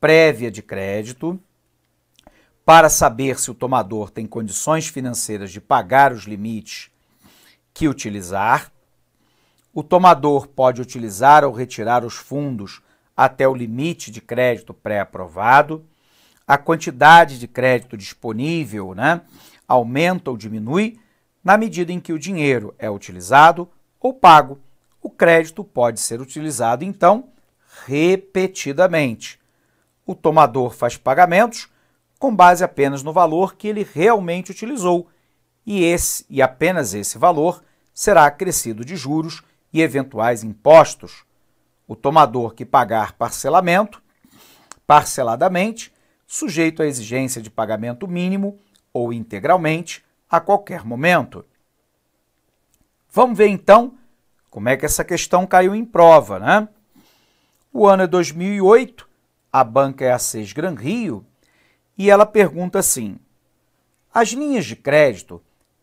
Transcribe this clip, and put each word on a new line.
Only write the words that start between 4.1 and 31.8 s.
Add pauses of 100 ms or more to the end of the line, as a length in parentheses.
tem
condições
financeiras
de
pagar
os
limites (800)
que
utilizar. (1040)
O
tomador
pode
utilizar
ou
retirar
os
fundos (340)
até
o
limite
de
crédito
pré-aprovado. (600)
A
quantidade
de
crédito
disponível,
né, (440)
aumenta
ou
diminui (420)
na
medida
em
que
o
dinheiro
é
utilizado (260)
ou
pago. (420)
O
crédito
pode
ser
utilizado,
então, (560)
repetidamente. (640)
O
tomador
faz
pagamentos (500)